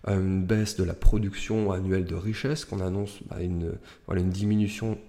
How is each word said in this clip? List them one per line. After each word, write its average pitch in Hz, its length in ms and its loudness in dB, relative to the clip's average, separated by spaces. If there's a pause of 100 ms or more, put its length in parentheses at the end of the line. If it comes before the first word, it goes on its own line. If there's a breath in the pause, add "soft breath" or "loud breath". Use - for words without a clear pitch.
euh, 98 160 2
une 95 220 2
baisse 107 300 2
de 95 80 0
la 87 100 0
production 107 760 2
annuelle 92 340 0
de 87 80 -6
richesse, 110 500 -4
qu'on 101 160 -6
annonce, 95 480 -4
bah, - 140 -8
une, 85 300 -2 (340 loud breath)
voilà, 92 160 0
une 92 80 2
diminution 104 800 0